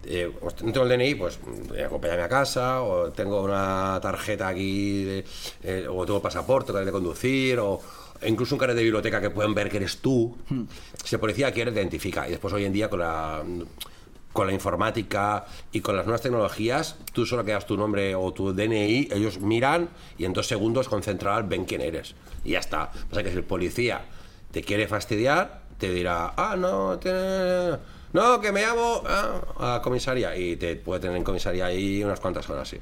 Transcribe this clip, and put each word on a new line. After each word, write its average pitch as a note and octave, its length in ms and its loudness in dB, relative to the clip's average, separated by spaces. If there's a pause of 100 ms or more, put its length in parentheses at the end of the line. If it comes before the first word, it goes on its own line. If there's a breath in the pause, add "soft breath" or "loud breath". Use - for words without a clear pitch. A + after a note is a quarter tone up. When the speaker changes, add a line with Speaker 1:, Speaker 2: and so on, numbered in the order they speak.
Speaker 1:
eh, E2+ 260 -2 (320)
no A2+ 80 -2
tengo C3 120 2
el B2 60 4
D B2+ 60 6
N B2 120 4
I, D3 60 2
pues, F#2 240 -4 (380)
eh, C#2 80 -2
acompáñame E2 400 0
a E2+ 60 -2
casa, C3 520 2
o F2+ 300 2
tengo G2+ 320 0
una F#2+ 580 2
tarjeta G2 460 -2
aquí, G2 560 0
de, F#2+ 220 -4 (400 loud breath)
eh, F#2 220 -2
o F2+ 160 -2
tengo G2 160 2
pasaporte, G2 520 0
carnet G2 160 0
de F#2+ 40 -2
conducir, B2 680 2
o G2 200 0 (460 loud breath)
incluso A2+ 300 2
un A#2+ 40 -2
carnet B2 180 4
de A#2 60 4
biblioteca G#2+ 380 2
que G2+ 80 2
pueden G#2 240 2
ver G2+ 160 0
que G#2 80 -2
eres G2 200 -2
tú. A#2+ 380 2 (140)
Speaker 2:
Hmm. B2+ 140 -2 (400 loud breath)
Speaker 1:
Si - 100 -2
el G#2 60 0
policía A#2 320 2
quiere, A2+ 200 0
te G#2 80 0
identifica. E2 480 -2
Y E2 40 -4
después F2 240 -4
hoy G2+ 100 2
en G2 80 0
día G#2 160 2
con F#2+ 100 -2
la, D#2 440 -2 (880 loud breath)
con G2+ 140 2
la F#2+ 80 2
informática G2+ 920 0 (260 loud breath)
y G2 100 -2
con G#2 160 0
las F2 80 0
nuevas A2+ 160 0
tecnologías, A#2+ 760 0 (180)
tú A#2 120 2
solo A#2 180 0
que G#2+ 100 0
das G2+ 120 -2
tu G#2 100 0
nombre G2 380 2
o F#2 180 0
tu G2 220 -2
D G2+ 120 2
N G#2+ 220 4
I, B2+ 240 4
ellos G#2 280 0
miran C3 500 4 (300 loud breath)
y E2+ 60 0
en F#2 80 0
dos G2+ 140 0
segundos A2+ 400 2
con G2+ 140 0
central G2+ 440 0
ven F#2 200 -2
quién F2+ 160 -4
eres. D#2 320 -4 (320 loud breath)
Y - 60 0
ya F2+ 80 4
está. D2+ 320 -2 (180 loud breath)
Pasa F#2+ 140 0
que F#2+ 80 0
si F2+ 60 0
el E2+ 60 0
policía F#2 580 0 (500 loud breath)
te E2 120 -4
quiere G#2 240 2
fastidiar, A#2 720 2 (160)
te F#2 140 0
dirá, F2 440 0
"Ah, G3+ 220 0
no, F#3+ 420 2
te-, F#3 760 0 (360 loud breath)
no, A3+ 280 6
que G#3 100 2
me G3 140 2
llamo, A#3 400 2
ah, - 680 0
a A#2+ 60 0
comisaría", B2 540 0
y F2 220 0
te E2+ 180 -2
puede F2 260 -2
tener F2+ 160 0
en F2 60 0
comisaría F#2 440 2
ahí G2 360 0
unas G2+ 160 0
cuantas E2 300 -2
horas, C#2 200 -4
sí. - 120 -10